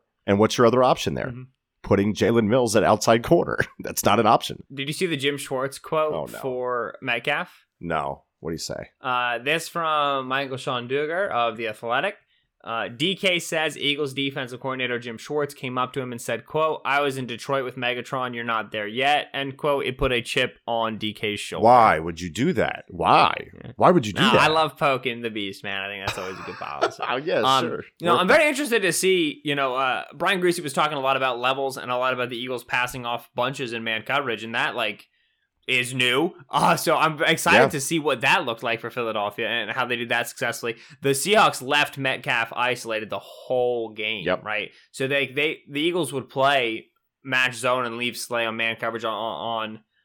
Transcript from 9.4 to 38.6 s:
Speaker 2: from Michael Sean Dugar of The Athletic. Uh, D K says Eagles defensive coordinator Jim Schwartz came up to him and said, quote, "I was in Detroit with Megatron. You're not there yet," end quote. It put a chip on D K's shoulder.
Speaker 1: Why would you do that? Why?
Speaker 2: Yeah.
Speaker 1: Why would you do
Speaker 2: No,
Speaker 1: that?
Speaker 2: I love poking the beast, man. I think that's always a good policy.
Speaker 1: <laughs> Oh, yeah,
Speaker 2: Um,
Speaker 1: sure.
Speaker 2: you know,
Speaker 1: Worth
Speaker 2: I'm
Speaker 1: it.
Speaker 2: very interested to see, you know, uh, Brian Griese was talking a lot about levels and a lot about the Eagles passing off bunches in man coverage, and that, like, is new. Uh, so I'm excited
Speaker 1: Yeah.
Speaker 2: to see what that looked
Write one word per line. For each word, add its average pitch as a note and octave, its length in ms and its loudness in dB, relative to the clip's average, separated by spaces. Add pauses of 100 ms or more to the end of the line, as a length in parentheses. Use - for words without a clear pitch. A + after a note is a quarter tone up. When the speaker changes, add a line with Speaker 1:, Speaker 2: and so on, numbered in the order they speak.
Speaker 2:
from D3 580 -2
Michael C3+ 300 -4
Sean B2 320 -4
Dugar D#3 420 -2
of A#2 260 0
The A2+ 120 -4
Athletic. B2+ 460 -2 (480)
Uh, A2 240 -4
D C#3+ 280 -2
K F3+ 220 0
says D#3+ 400 -2
Eagles C#3+ 380 -2
defensive C3+ 440 -6
coordinator B2+ 380 -4
Jim A#2 220 -10
Schwartz D3 340 -4
came B2+ 240 -8
up B2+ 160 -2
to C#3 80 -4
him B2 100 -8
and A#2+ 80 -10
said, A#2 280 -6
quote, D#3 360 -2
"I C3+ 180 2
was C#3 140 0
in C3 120 -6
Detroit C3+ 360 -4
with C3+ 120 -8
Megatron. B2 580 -4
You're A#2+ 100 -8
not A2 280 -2
there G#2+ 160 -4
yet," C3 480 0
end C#3 220 -6
quote. C#3+ 280 0
It B2+ 140 -4
put C3+ 120 2
a A#2+ 100 2
chip B2+ 440 -2
on A2+ 320 -2
D G#2+ 160 -4
K's G#2 260 -4
shoulder. E2+ 240 -4
Speaker 1:
Why A2 360 8
would E2 200 -6
you F2 120 -6
do C3+ 220 0
that? F#2 360 -2
Why? F#2 460 4 (280)
Speaker 2:
Yeah. - 120 -14
Speaker 1:
Why C#3+ 160 6
would D3+ 160 4
you G2 60 -4
do - 100 -2
Speaker 2:
No, C3+ 80 6
Speaker 1:
that? C3 100 6
Speaker 2:
I D3+ 60 6
love D#3 300 2
poking B2 440 0
the A#2 80 -4
beast, G2+ 340 -8
man. G2 200 -6
I G2 60 -6
think G2 180 -8
that's - 100 -6
always F#2 220 -8
a - 40 -12
good F#2 120 -10
policy. - 480 -4
Speaker 1:
<laughs> - 40 -4
Oh, A#2+ 100 -2
yeah, D3+ 240 -2
Speaker 2:
Um, C3 240 4
Speaker 1:
sure. - 180 -8 (160)
Speaker 2:
you E3 80 -2
know, F3 60 4
Speaker 1:
Worth E3+ 80 4
Speaker 2:
I'm F#3 100 2
Speaker 1:
it. - 20 8
Speaker 2:
very D4+ 160 6
interested B3 320 0
to F3+ 120 2
see, F3+ 500 2
you D3 100 -2
know, C3+ 220 0
uh, B2+ 300 0 (100)
Brian F3+ 260 0
Griese F3+ 220 2
was C#3+ 100 -6
talking D3+ 240 0
a C3+ 40 -2
lot C3+ 160 2
about B2+ 200 0
levels C3+ 400 0
and - 140 -6
a B2 60 2
lot B2+ 160 2
about B2 160 -2
the B2 80 -8
Eagles B2 260 -6
passing B2 420 -2
off A#2+ 300 -6
bunches B2+ 380 -2
in A2+ 100 -6
man A2 180 -2
coverage, B2 420 -2
and A2+ 120 -8
that, C3 200 -2
like, G#2+ 320 -4 (600)
is B2+ 280 0
new. C3 360 2 (200)
Uh, D#3+ 240 4
so D#3+ 200 2
I'm D3 280 2
excited E3 340 4
Speaker 1:
Yeah. C3+ 120 8
Speaker 2:
to C#3+ 120 -4
see E3 160 -2
what C#3+ 240 0
that C#3+ 240 2
looked A2+ 160 -6